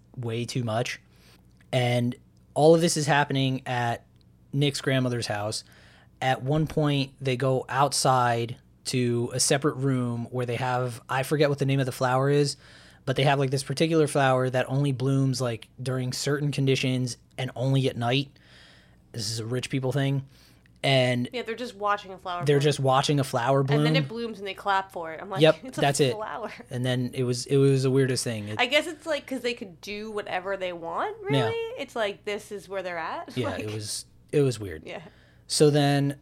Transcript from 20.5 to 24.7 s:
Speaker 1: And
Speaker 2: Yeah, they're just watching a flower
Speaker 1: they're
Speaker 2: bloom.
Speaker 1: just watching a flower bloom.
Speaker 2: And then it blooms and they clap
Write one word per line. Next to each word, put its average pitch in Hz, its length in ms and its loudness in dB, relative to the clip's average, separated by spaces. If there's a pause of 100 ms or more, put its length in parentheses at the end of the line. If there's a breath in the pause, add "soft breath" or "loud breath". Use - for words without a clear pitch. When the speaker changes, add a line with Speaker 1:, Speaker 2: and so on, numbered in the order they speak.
Speaker 1:
And 123 500 2
Speaker 2:
Yeah, 240 80 -6
they're 226 140 -6
just 214 220 -10
watching 202 360 -2
a 185 60 -14
flower 175 260 -6
Speaker 1:
they're 143 120 6
Speaker 2:
bloom. 139 60 4
Speaker 1:
just 143 160 2
watching 135 400 4
a 135 60 2
flower 131 380 2
bloom. 147 240 2
Speaker 2:
And 156 100 4
then - 0 -
it 135 100 0
blooms 226 320 -8
and 196 80 -10
they 190 60 -6
clap 190 400 -2